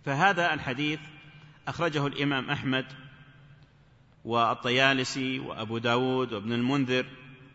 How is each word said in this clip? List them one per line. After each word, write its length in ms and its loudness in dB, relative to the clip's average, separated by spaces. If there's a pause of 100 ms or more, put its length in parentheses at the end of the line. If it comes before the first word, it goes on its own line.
فهذا 480 2
الحديث 460 -4 (680)
أخرجه 400 0
الإمام 420 -2
أحمد 360 -2 (1400)
والطيالسي 1120 2
وأبو 380 -6
داود 560 2
وابن 200 -4
المنذر، 520 2 (500)